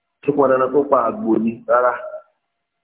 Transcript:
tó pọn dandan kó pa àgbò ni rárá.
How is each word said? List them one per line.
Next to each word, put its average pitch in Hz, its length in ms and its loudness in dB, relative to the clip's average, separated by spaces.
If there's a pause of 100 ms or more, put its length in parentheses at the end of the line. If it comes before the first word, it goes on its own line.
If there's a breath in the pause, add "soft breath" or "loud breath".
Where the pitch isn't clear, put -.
(240)
tó - 60 -6
pọn 143 180 2
dandan 131 240 0
kó 143 100 2
pa 135 200 0
àgbò 110 340 -2
ni 113 160 0 (120)
rárá. 123 280 2 (920)